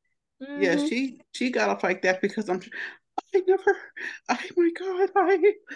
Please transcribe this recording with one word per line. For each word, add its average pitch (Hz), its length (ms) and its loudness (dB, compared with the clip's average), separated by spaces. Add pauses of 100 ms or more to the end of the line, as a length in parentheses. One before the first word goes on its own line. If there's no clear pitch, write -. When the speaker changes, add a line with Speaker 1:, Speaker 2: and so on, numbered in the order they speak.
(580)
Speaker 1:
Yeah, 285 180 2
Speaker 2:
Mm-hmm. 294 120 0
Speaker 1:
she, 262 320 -4 (140)
she 254 160 -2
got 220 200 0
off 202 140 -2
like 185 180 0
that 185 200 0
because 202 280 -4
I'm 180 100 -2
tr-, - 100 -14 (640)
I 381 140 4
never, 381 300 2 (520)
I, 247 80 0 (200)
my 339 200 4
God, 370 380 0
I 381 380 4 (220)